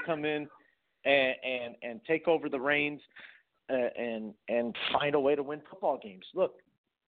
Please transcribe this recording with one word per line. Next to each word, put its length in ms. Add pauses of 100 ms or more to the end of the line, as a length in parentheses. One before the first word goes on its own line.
come 200
in 220 (580)
and, 380
and, 380
and 240
take 220
over 200
the 120
reins, 420 (680)
uh, 40 (220)
and, 360 (140)
and 280 (180)
find 220
a 40
way 160
to 80
win 260
football 320
games. 240 (100)
Look, 200 (520)